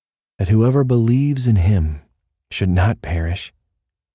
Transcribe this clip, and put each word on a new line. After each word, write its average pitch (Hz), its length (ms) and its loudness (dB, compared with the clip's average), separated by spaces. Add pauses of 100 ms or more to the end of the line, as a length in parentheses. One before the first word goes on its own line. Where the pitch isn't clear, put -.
(380)
that 92 100 -4
whoever 120 340 2
believes 127 640 0
in 113 100 4
him 85 440 0 (500)
should 95 200 -4
not 92 320 0
perish, 85 500 -6 (640)